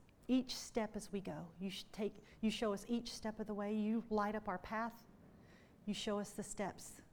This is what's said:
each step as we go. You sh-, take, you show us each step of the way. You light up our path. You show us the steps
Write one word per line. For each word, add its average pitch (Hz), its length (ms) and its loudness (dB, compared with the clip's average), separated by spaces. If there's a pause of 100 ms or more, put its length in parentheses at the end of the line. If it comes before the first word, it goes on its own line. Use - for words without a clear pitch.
(260)
each 254 300 4
step 214 400 0
as - 160 -6
we 202 80 0
go. 170 260 -4 (140)
You 196 100 -2
sh-, - 220 -8
take, 208 240 -2 (240)
you 214 100 6
show 214 220 4
us 196 160 -2
each 240 240 0
step 214 260 -4
of 214 80 -2
the 214 80 -2
way. 202 180 0
You 214 380 4
light 208 240 4
up 214 140 -2
our 185 100 0
path. 226 460 -4 (840)
You 208 80 0
show 208 240 0
us 202 120 -2
the 214 120 -6
steps - 580 -4 (120)